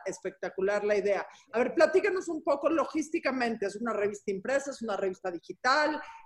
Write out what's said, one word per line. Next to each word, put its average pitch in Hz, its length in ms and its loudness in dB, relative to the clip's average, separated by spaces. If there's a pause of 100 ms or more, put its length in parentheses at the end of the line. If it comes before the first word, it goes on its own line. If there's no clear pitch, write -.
espectacular 190 800 -2
la 208 120 4
idea. 190 280 0 (280)
A 220 80 0
ver, 262 140 2
platícanos 359 540 4
un 320 140 -4
poco 285 260 2
logísticamente. 262 1000 0
¿Es 196 100 -4
una 226 160 -4
revista 202 400 -2
impresa? 262 400 -2
¿Es 240 100 -10
una 214 140 -4
revista 190 340 -4
digital? 277 720 0 (260)